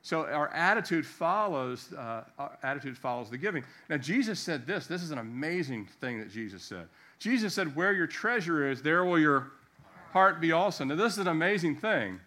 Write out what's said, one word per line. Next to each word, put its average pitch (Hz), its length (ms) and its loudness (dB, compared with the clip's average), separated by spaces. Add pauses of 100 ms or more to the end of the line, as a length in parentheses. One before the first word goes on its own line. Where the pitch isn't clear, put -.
So 160 240 -2
our 147 240 -2
attitude 170 560 0
follows, 165 880 -2
uh, 113 320 -8 (140)
our 143 240 -10
attitude 135 340 -6
follows 123 320 -4
the 123 80 -8
giving. 160 260 -4 (260)
Now, 156 80 -2
Jesus 202 420 0
said 139 260 -4
this. 175 220 -4
This 175 160 -6
is 160 80 -8
an 143 60 -4
amazing 127 680 -4
thing 120 340 -8
that 107 100 -10
Jesus 101 340 -10
said. 87 240 -12 (300)
Jesus 220 360 0
said, 160 220 -2
"Where 185 180 2
your 175 140 2
treasure 170 600 0
is, 123 120 -4
there 170 240 4
will 175 140 4
your 143 320 4 (600)
heart 185 300 6
be 165 100 4
also." 170 320 2
Now, 139 120 0
this 220 180 2
is 208 60 -4
an 185 80 2
amazing 170 480 2
thing. 120 520 0